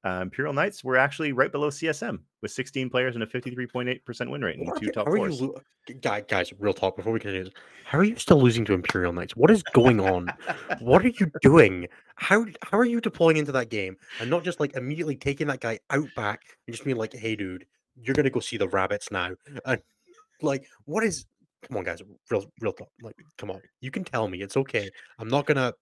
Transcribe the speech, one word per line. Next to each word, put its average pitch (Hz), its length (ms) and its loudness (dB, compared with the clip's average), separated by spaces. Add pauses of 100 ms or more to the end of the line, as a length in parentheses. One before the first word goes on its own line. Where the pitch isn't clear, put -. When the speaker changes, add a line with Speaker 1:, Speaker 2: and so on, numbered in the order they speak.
Speaker 1:
Uh, 92 160 -2
Imperial 135 320 -6
Knights 180 280 -2
were 127 140 -2
actually 139 380 2
right 131 180 2
below 147 180 0
C 156 200 -4
S 151 120 -4
M 226 220 -8 (180)
with 107 100 -8
sixteen 131 380 -6
players 127 260 0
and 113 80 -4
a 107 40 -6
fifty-three 123 400 -8
point 123 220 -4
eight 127 160 -6
percent 123 260 -8
win 143 100 -6
rate 87 160 -4
and 82 80 -8
Speaker 2:
What 320 120 -6
are - 20 -6
Speaker 1:
two 107 60 -6
Speaker 2:
you, - 80 -4
Speaker 1:
top 107 140 -2
Speaker 2:
how 151 40 0
are 208 60 2
you 208 80 0
Speaker 1:
fours. 143 160 -4
Speaker 2:
lo-, - 200 -6 (260)
g-, 123 80 -16
guy-, 117 260 -4
guys, 95 360 -4
real 101 160 0
talk - 220 -2
before 110 160 -4
we 113 80 0
continue 95 240 -6
this. 92 100 -14 (300)
How - 140 -4
are 185 80 6
you 226 100 0
still 151 260 6
losing 117 220 6
to 101 100 2
Imperial 90 380 0
Knights? 87 240 -6
What 151 160 8
is 208 100 6 (120)
going 117 260 8
on? 92 320 0 (240)
Speaker 1:
<laughs> - 240 -8
Speaker 2:
What 127 240 6
are 247 60 2
you 185 200 0 (120)
doing? 101 480 8 (260)
How, 220 300 2 (180)
how - 140 -2
are 247 80 4
you 233 160 0
deploying 165 340 4
into 147 160 -2
that 123 180 0
game 95 280 -6 (240)
and 120 80 -6
not 170 160 0
just, 175 160 -4
like, 143 160 -2
immediately 147 400 -6
taking 143 300 -4
that 131 120 -4
guy 113 200 -4 (100)
out 147 260 0
back 107 280 -6 (220)
and 117 80 -14
just - 120 -14
being 131 100 -2
like, 110 160 -4
"Hey, 110 240 -6
dude, 92 300 -10 (360)
you're 131 140 -2
gonna 139 140 2
go 123 100 -2
see - 160 -8
the 98 140 -2
rabbits 98 420 -2
now." 90 240 -4 (300)
And, 127 160 -2 (600)
like, 139 240 -2 (200)
what 190 180 -2
is, 190 220 -2 (420)
come - 80 -12
on, 95 80 -4
guys, 87 180 -8 (300)
real, 101 180 -2 (120)
real 107 100 -2
talk. - 180 -14 (120)
Like, 113 160 -18 (200)
come 101 140 -10
on. 95 100 -12 (200)
You 131 100 -10
can 190 140 -8
tell 110 240 -2
me. 92 120 -8
It's 98 140 -10
okay. 117 340 -2 (280)
I'm 113 100 -12
not 139 180 0
gonna 131 360 2